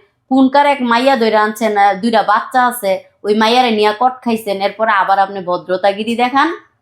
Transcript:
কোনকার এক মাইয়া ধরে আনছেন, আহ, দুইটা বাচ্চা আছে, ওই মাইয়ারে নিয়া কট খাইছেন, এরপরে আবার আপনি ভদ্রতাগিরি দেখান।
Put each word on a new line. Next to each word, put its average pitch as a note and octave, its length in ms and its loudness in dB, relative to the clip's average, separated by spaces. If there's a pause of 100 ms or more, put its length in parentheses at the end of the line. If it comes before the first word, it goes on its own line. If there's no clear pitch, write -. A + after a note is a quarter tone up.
(300)
কোনকার C4+ 360 4
এক C#4 160 0
মাইয়া B3 340 2
ধরে A3+ 200 0
আনছেন, G#3+ 420 0
আহ, G3+ 160 4
দুইটা G#3 300 0
বাচ্চা A#3 440 0
আছে, F#3+ 360 -4 (200)
ওই G#3 120 0
মাইয়ারে A#3 360 2
নিয়া G#3 280 0
কট B3+ 140 2 (100)
খাইছেন, A3 380 -4
এরপরে G3+ 300 -2
আবার G3 280 2
আপনি G3 200 -2
ভদ্রতাগিরি F#3 760 -4
দেখান। C4+ 400 -2 (260)